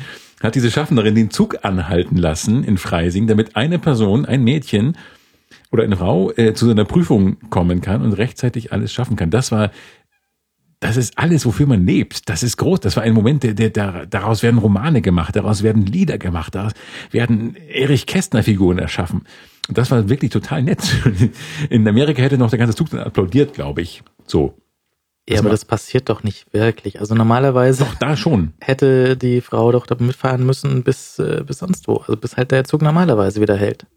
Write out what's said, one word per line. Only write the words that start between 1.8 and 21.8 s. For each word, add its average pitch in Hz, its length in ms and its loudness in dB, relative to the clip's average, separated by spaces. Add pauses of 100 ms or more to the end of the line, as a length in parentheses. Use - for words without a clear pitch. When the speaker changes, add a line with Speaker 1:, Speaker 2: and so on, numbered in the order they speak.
Speaker 1:
lassen 87 480 0
in 104 140 0
Freising, 90 480 -2
damit 110 300 0
eine 160 220 0
Person, 113 460 2
ein 127 200 0
Mädchen 135 520 0 (760)
oder 113 100 2
eine 104 140 0
Frau, 131 400 0
äh, 110 180 2
zu - 120 0
seiner 107 200 4
Prüfung 110 500 2 (140)
kommen 90 320 0
kann 220 200 -2
und 117 120 0
rechtzeitig 117 580 -4
alles 107 220 -4
schaffen 120 220 -4
kann. 85 140 -2
Das 131 220 0
war, 107 180 0 (1080)
das 110 160 -2
ist 123 220 -2
alles, 151 260 0
wofür 143 220 2
man 110 180 2
lebt. - 440 0
Das 110 160 -4
ist 120 120 -4
groß. 180 220 0
Das 95 180 -2
war 110 60 0
ein 113 100 0
Moment, 113 300 2
der, 113 120 -2
der, 110 160 0
der, 92 360 -6
daraus 107 380 -2
werden 117 140 4
Romane 110 440 2
gemacht, 87 320 0
daraus 98 300 0
werden 107 200 2
Lieder 151 340 0
gemacht, 85 360 -6
daraus 101 160 -4 (400)
werden 117 460 0
Erich 135 500 -2
Kästner-Figuren 98 720 2
erschaffen. 87 440 -4 (440)
Und - 100 -6
das - 140 0
war 113 180 2
wirklich 131 220 0
total - 320 -4
nett. 139 180 0 (500)
<laughs> - 380 -10
In 110 200 2